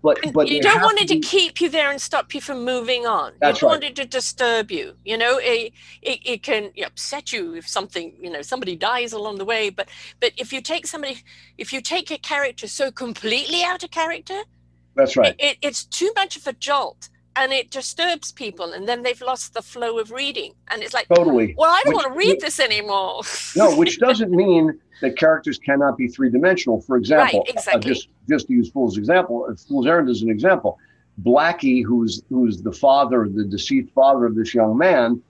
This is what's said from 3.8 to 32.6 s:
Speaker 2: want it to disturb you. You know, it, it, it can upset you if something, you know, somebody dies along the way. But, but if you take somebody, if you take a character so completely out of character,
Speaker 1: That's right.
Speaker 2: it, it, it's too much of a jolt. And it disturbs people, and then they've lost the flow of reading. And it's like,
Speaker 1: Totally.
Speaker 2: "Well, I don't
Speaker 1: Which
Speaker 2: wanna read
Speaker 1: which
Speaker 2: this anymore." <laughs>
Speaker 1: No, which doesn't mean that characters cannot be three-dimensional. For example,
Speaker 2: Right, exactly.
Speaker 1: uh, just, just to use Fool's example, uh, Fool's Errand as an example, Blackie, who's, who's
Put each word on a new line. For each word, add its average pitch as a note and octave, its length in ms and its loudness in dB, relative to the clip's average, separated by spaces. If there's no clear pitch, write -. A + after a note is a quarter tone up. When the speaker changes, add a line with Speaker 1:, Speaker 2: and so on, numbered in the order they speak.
Speaker 2:
want - 20 -8
it C4+ 120 -8
to C#4 100 -6
disturb A#3 640 -2
you. - 240 -8
You A3 140 -6
know, A#3+ 220 2
it, A#3 340 -2
it, B3 240 -6
it A#3+ 180 -6
can G#3 300 -4
upset - 500 -10
you F3 220 -8
if E3 140 -14
something, F#3+ 500 -8
you F3+ 120 -14
know, D3+ 100 -10
somebody G3 340 -8
dies A3+ 380 -4
along G#3 240 -8
the F#3+ 80 -8
way. A3 240 -2
But, G3 220 -8
but A#3+ 200 0
if B3 160 -10
you - 80 -8
take D#4 240 -6
somebody, C#4+ 320 -10
if - 140 -12
you C4 100 -8
take E4+ 280 -6
a D4+ 60 -8
character C#4 500 -6
so C4+ 240 -4
completely B3 720 -4
out F4 220 -4
of E4+ 60 -16
character, E4 500 -6
Speaker 1:
That's C4+ 240 2
right. - 200 4
Speaker 2:
it, C#4+ 60 -2
it, C#4+ 160 0
it's - 240 -4
too - 320 -4
much G4 220 -2
of - 80 -12
a C4 80 -8
jolt. - 560 -4
And C4 160 0
it C4 180 -2
disturbs E4 640 -6
people, F3+ 400 -12
and F#3+ 160 -8
then A#3+ 160 -4
they've A#3+ 160 -4
lost B3+ 340 -6
the A3+ 80 -6
flow A#3 380 -6
of G#3+ 100 -8
reading. B3+ 420 -8
And - 140 -8
it's A3+ 100 -10
like, A#3 160 -4
Speaker 1:
Totally. G3+ 480 4
Speaker 2:
"Well, D#4+ 140 4
I F#4 140 6
don't C#5+ 100 2
Speaker 1:
Which - 100 0
Speaker 2:
wanna C4+ 120 -6
read F#4 140 2
Speaker 1:
which F#4+ 100 2
Speaker 2:
this E4 180 -6
anymore." G#3 640 -2
<laughs> - 180 -8
Speaker 1:
No, F#3 200 6
which E3+ 240 2
doesn't A3+ 320 2
mean E3+ 460 4
that B2+ 160 -2
characters D#3 400 2
cannot C#3 400 2
be B2 120 -2
three-dimensional. C3 760 2
For C3 140 -2
example, B2 500 4
Speaker 2:
Right, - 80 -6
exactly. - 380 0
Speaker 1:
uh, - 20 2
just, - 140 -8
just D3+ 200 0
to C3 40 0
use A#2+ 180 4
Fool's A2+ 280 0
example, C3 500 0
uh, A#2 60 -6
Fool's C3+ 320 -2
Errand D#3+ 240 4
as A2 120 0
an A2+ 60 0
example, A2+ 480 2
Blackie, C3+ 640 4
who's, A2+ 440 0
who's A#2 340 0